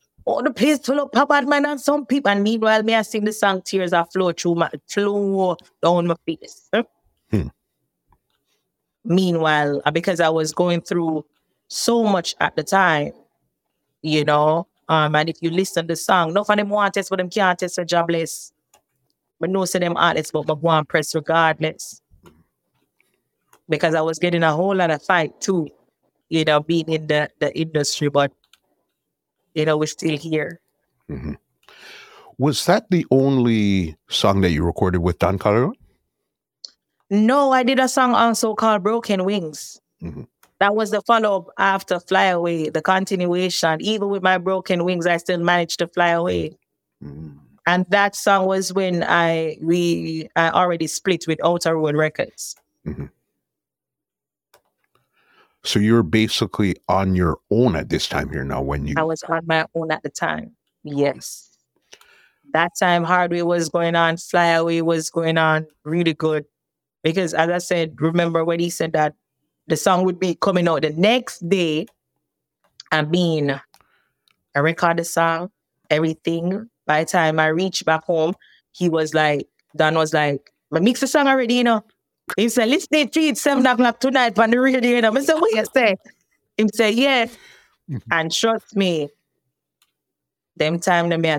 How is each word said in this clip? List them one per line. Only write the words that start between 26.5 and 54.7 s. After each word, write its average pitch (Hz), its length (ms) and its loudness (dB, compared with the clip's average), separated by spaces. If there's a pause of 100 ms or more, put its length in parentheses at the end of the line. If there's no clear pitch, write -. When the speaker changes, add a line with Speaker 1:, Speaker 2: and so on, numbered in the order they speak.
Speaker 1:
being 160 280 -2
in 160 180 -4
the, 151 320 0
the 147 200 -2
industry, 156 500 -2
but, 143 240 2 (1200)
you 156 100 0
know, 156 140 2
we're 151 80 -2
still 151 320 -4
here. 156 420 -6 (480)
Speaker 2:
Mm-hmm. 69 260 -10 (1040)
Was 135 280 0
that 202 240 2
the 175 200 2
only 113 840 2 (120)
song 101 320 2
that 90 100 4
you 78 140 0
recorded 87 360 0
with 87 200 0
Don 95 180 0
Carleon? 117 340 2 (1400)
Speaker 1:
No, 254 420 4
I 254 100 4
did 247 160 2
a 262 100 4
song 254 260 2
also 220 400 2
called 214 280 0
Broken 208 420 -2
Wings. 185 560 -6 (220)
Speaker 2:
Mm-hmm. 160 200 -12 (380)
Speaker 1:
That 202 160 2
was 214 140 -2
the 208 120 -2
follow-up 214 460 0 (100)
after 175 420 0
Fly 196 260 2
Away, 170 420 0
the 156 140 -4
continuation. 180 1000 0
Even 202 300 -4
with 196 120 -4
my 185 140 2
broken 180 480 -2
wings, 175 220 -2
I 175 100 2
still 170 240 -2
managed 175 380 -2
to 170 100 -2
fly 175 220 0
away. 170 460 -2 (460)
Speaker 2:
Mm-hmm. - 280 -14 (360)
Speaker 1:
And 180 220 2
that 202 260 2
song 196 320 2
was 190 260 -2
when 180 300 -2
I, 165 600 0
we, 165 720 -2
I 165 140 2
already 170 360 0
split - 400 -4
with 160 160 -2
Outer 165 340 0
Road 151 200 0
Records. - 600 -4 (300)
Speaker 2:
Mm-hmm. - 200 -8 (2500)